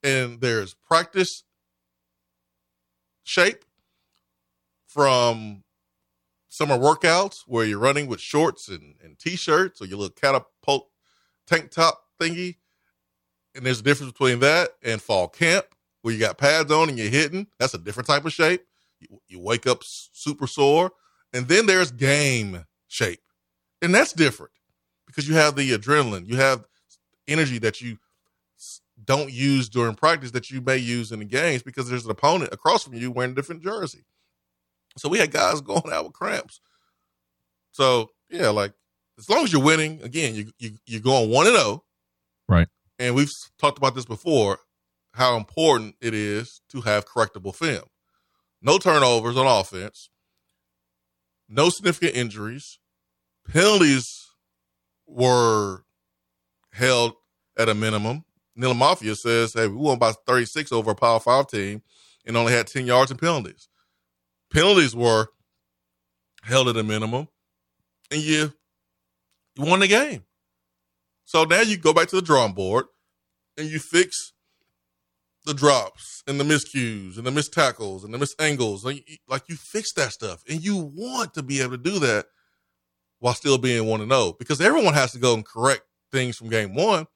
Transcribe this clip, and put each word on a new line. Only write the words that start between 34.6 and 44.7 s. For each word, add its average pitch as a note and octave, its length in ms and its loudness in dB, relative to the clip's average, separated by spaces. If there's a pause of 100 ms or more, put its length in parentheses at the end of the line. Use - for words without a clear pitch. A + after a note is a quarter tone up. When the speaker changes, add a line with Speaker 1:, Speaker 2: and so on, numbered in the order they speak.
Speaker 1:
So D3 120 -8
we G3+ 100 0
had D#3 120 0
guys D#3 300 0
<laughs> - 0 -
going - 300 -4
out D#2 140 -4
with - 80 -16
cramps. - 460 -8 (1120)
So, B2+ 400 0 (180)
yeah, E3+ 200 0
like, G2+ 240 -2 (440)
as G#2+ 120 -20
long B3+ 140 4
as G3 100 -2
you're C#3+ 80 4
winning, D#3 400 2
again, B2 340 -6
you, G#2+ 240 -12
you, A2+ 120 -12 (140)
you're A2+ 160 -10
going B2 280 2
one C#3 180 6
and A#3+ 80 6
oh. C3 280 2 (640)
Speaker 2:
Right. E2+ 200 4 (320)
Speaker 1:
And B2 160 -2
we've C#3+ 120 2
s-, - 300 -16
talked C#3+ 200 0
about C3 180 0
this B2+ 100 -10
before, A2+ 540 0 (540)